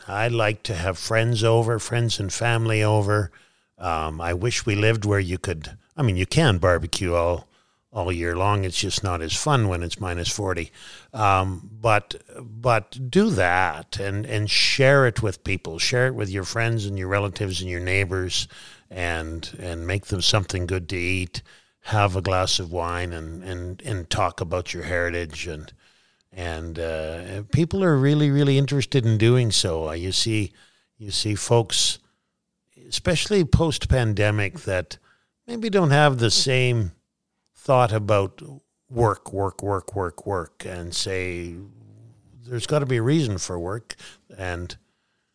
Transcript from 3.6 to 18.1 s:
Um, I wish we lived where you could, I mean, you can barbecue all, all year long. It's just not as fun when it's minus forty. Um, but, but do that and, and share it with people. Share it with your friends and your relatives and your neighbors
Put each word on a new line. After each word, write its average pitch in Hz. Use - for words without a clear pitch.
Um, 80
I 85
wish 101
we 104
lived 110
where 101
you 92
could, 80
I 156
mean, 107
you 92
can 135
barbecue 85
all, 85
all 92
year 85
long. 98
It's 90
just -
not 90
as 82
fun 123
when 87
it's 85
minus 87
forty. 92
Um, 95
but, 107
but 120
do 202
that 90
and, 98
and 107
share 135
it 110
with 101
people. 85
Share 127
it 131
with 107
your 95
friends 113
and 98
your 92
relatives 98
and 92
your 90
neighbors 92